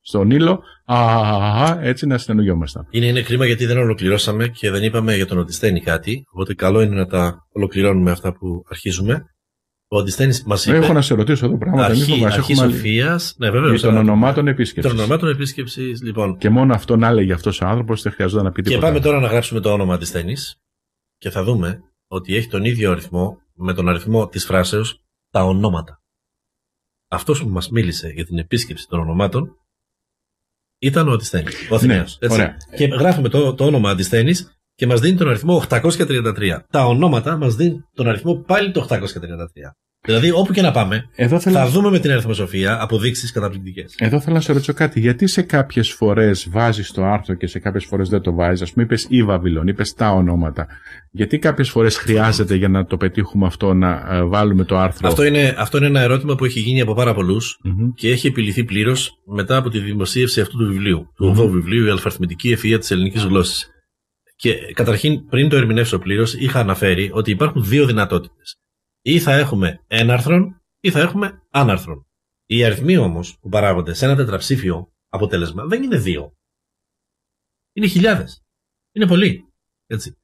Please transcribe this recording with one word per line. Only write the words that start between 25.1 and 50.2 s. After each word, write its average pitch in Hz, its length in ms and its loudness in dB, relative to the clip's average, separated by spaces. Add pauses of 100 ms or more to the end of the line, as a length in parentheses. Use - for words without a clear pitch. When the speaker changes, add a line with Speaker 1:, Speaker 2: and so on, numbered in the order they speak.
Speaker 2:
"τα 98 140 0
ονόματα". 95 580 -2 (1080)
Αυτός 135 320 -2
που 127 60 -6
μας 92 220 -4
μίλησε 90 380 -2
για 80 160 -10
την 85 140 -8
επίσκεψη 82 500 -6
των 87 120 -4
ονομάτων 95 560 -4 (1200)
ήταν 147 280 2
ο 135 40 2
Αντισθένης, - 580 -4
ο 110 40 2
Αθηναίος, 113 460 2
Speaker 1:
Ναι, 120 60 -2
Speaker 2:
έτσι. 113 140 4
Speaker 1:
ωραία. 87 160 -2 (200)
Speaker 2:
Και 147 80 2
γράφουμε 139 440 2
το, 139 260 2
το 135 120 0
όνομα 123 240 2
Αντισθένης 113 680 0 (180)
και - 120 -2
μας 123 140 4
δίνει 175 160 4
τον 170 120 2
αριθμό 131 260 2
οκτακόσια 151 520 0
τριάντα 120 260 -2
τρία. 95 380 -2
Τα 139 160 2
ονόματα 139 500 2
μας 131 200 0
δίνουν 156 280 0 (100)
τον 117 140 0
αριθμό 113 260 -2 (120)
πάλι 202 260 0
το 175 80 0
οκτακόσια 92 400 -4
τριάντα 85 320 -12
τρία. 73 240 -20 (300)
Δηλαδή, 117 240 4
όπου 185 220 2
και 190 100 2
να 170 80 4
πάμε, 110 440 -2
Speaker 1:
Εδώ 123 260 2
θέλω 185 160 4
Speaker 2:
θα 135 80 4
Speaker 1:
να 123 60 2
Speaker 2:
δούμε 202 200 4
με 185 80 4
την 147 120 0
αριθμοσοφία 104 720 -2
αποδείξεις 110 500 -2
καταπληκτικές. 95 640 -8
Speaker 1:
Εδώ 117 220 2
θέλω 165 140 -2
να 160 60 4
σε - 120 -2
ρωτήσω 143 200 0
κάτι. 151 280 0
Γιατί 120 260 2
σε 185 160 0
κάποιες 139 500 0
φορές 104 580 2
βάζεις 107 420 0
το 95 120 -2
άρθρο 98 300 -2
και 90 120 -6
σε 90 120 -8
κάποιες 98 260 -4
φορές 95 240 -2
δεν 98 120 0
το 90 140 -2
βάζεις; 87 280 0
Ας 87 100 -10
πούμε, 117 120 2
είπες 117 260 -2
η 123 120 4
Βαβυλών, 87 440 0
είπες 101 280 -2
τα 110 160 0
ονόματα. 85 560 0 (440)